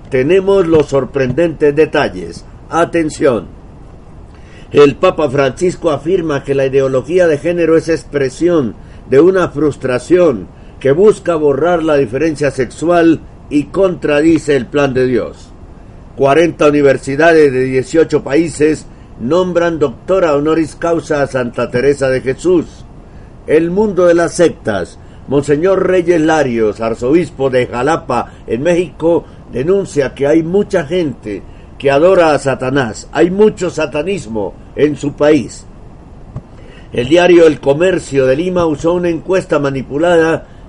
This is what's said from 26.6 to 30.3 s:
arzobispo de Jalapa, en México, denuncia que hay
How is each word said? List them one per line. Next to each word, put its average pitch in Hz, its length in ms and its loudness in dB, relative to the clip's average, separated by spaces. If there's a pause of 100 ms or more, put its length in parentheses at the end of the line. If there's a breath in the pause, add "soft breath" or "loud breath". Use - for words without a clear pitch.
arzobispo 131 720 -2
de 123 160 0
Jalapa, 123 680 -4 (140 loud breath)
en 117 160 -4
México, 170 640 -2 (280 loud breath)
denuncia 143 640 -2
que 139 140 -2
hay 160 160 2